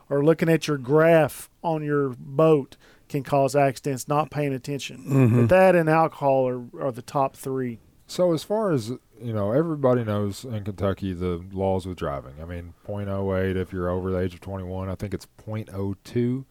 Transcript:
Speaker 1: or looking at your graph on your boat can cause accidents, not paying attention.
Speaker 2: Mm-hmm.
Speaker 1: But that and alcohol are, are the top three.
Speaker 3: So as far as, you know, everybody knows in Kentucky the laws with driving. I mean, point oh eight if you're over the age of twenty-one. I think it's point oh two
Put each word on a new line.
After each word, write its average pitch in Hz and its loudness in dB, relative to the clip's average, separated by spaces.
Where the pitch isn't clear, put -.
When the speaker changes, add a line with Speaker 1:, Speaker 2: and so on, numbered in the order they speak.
Speaker 1:
or 143 2
looking 165 4
at 160 2
your 147 0
graph 156 4
on 160 -2
your 147 0
boat 147 2
can 143 -6
cause 139 2
accidents, 139 0
not 151 -2
paying 147 -4
attention. 131 -8
Speaker 2:
Mm-hmm. 123 6
Speaker 1:
But 117 4
that 185 8
and 160 2
alcohol 143 2
are, 123 -4
are 139 -2
the 120 -12
top 135 -2
three. 131 -6
Speaker 3:
So 180 2
as 151 0
far 208 -2
as, 117 0
you 120 -6
know, 104 0
everybody 139 2
knows 104 -2
in 110 -8
Kentucky 98 -2
the 87 -4
laws 95 -2
with 92 -8
driving. 69 -8
I - -12
mean, 87 -12
point 101 -8
oh 98 -2
eight 95 0
if 92 -4
you're 90 -4
over 92 -2
the 92 -2
age 90 -2
of 85 -20
twenty-one. 95 -10
I 92 -6
think 95 -8
it's - -10
point 110 -10
oh 98 -4
two 123 -2